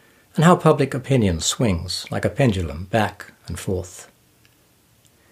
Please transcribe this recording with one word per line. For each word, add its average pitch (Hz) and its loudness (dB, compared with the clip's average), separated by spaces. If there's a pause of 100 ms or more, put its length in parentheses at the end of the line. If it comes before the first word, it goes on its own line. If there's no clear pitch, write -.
(340)
and 151 2
how 175 8
public 143 2
opinion 113 0
swings 90 -2
like 107 -2
a - -2
pendulum 92 -2
back - -2 (140)
and 87 -10
forth. - -8 (1200)